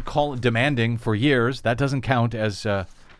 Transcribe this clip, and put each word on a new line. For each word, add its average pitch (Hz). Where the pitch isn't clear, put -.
call, 147
demanding 120
for 113
years. 123
That 113
doesn't 139
count 120
as, 107
uh, 98